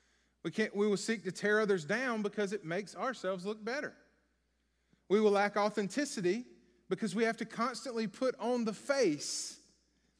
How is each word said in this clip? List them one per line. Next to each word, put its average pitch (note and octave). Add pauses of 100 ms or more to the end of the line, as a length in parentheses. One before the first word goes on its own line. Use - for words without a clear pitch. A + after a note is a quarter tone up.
(440)
We E3+
can't, G#3+
we G3+
will G#3
seek G#3
to F#3
tear G#3
others G3
down A3+
because G3+
it G#3+
makes E3+
ourselves F#3+
look G#3+
better. A#3+ (1160)
We G3+
will G#3+
lack G3+
authenticity G#3 (420)
because F#3
we A3+
have A3+
to A#3
constantly A3+
put B3+
on A#3+
the G#3+
face - (600)